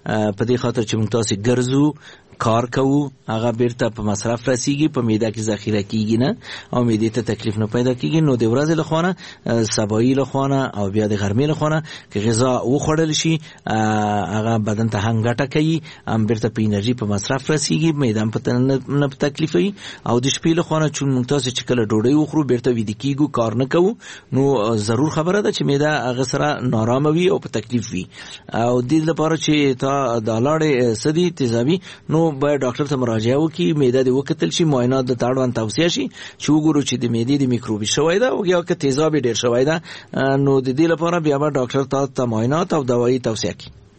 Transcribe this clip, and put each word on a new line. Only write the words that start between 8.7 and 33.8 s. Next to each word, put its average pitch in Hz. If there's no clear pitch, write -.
له -
خوا 160
نه، 185
اه، 117
سبایي 110
له 135
خوا 135
نه 139
او 101
بیا 107
د 104
غرمې 104
له 156
خوا 151
نه 156
که 104
غذا 117
وخوړل 156
شي، 160
اه، 107
هغه 113
بدن 110
ته 107
هم 110
ګټه 120
کوي، 156
هم 110
بیرته 113
په 107
انرژي 104
په 120
مصرف 104
رسیږي، 156
معده 113
هم 110
په 120
ت-، 120
نه، 127
نه 143
په 131
تکلیف 147
وي. 185
او 117
د 127
شپې 165
له 170
خوا 156
نه 156
چون 143
موږ 123
تاسې 127
چې -
کله 123
ډوډۍ 110
وخورو، 151
بیرته 123
ویده 113
کیږو، 139
کار 113
نه 131
کوو، 175
نو، 131
اه، 113
ضرور 113
خبره 180
ده 214
چې -
معده 143
هغه 123
سره 143
نارامه 123
وي 175
او 202
په -
تکلیف 113
وي. 90
او 123
دې 147
لپاره 156
چې 147
تا 135
دا 113
لاړې، 156
اه، 117
څه 139
دي 170
تیزابي، 123
نو 160
باید 143
ډاکټر 131
ته 147
مراجعه 117
وکړي، 160
معده 131